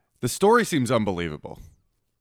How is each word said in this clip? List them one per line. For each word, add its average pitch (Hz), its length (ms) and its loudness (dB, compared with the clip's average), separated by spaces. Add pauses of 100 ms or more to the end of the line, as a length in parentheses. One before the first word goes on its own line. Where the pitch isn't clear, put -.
(220)
The 127 80 -2
story 220 340 4
seems 127 280 -2
unbelievable. 87 680 -4 (600)